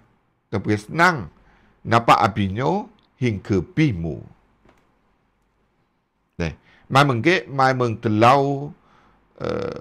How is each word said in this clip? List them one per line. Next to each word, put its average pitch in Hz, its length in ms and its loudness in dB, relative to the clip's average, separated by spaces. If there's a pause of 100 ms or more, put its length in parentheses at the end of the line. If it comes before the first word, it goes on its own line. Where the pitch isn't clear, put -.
(520)
kau - 80 -4
beri 104 180 -2
senang 151 500 0 (560)
ngapa 117 300 2
abinyo 113 720 0 (320)
hingga 107 400 -2 (180)
bimu. 82 460 -2 (2250)
Nè, 82 160 -6 (360)
mai 139 160 4
mừng 123 160 0
cái, 170 260 0
mai 131 260 2
mừng 123 240 -2
từ 117 120 -4
lâu, 139 640 2 (600)
ờ, - 460 -6